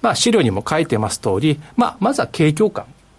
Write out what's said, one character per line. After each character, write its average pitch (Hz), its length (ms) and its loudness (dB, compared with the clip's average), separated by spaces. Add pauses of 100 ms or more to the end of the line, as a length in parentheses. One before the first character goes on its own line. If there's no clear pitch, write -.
ま 233 80 2
あ、 - 40 0
資 - 180 0
料 208 100 4
に 120 80 2
も 98 180 -4
書 156 100 0
い 165 80 0
て 113 120 -2
ま 107 120 -2
す - 80 -8
通 98 200 -2
り、 151 220 0 (160)
ま 233 120 2
あ、 - 120 -10
ま 226 120 2
ず 277 80 -2
は - 60 -2
景 156 220 0
況 156 220 2
感 - 160 -10 (320)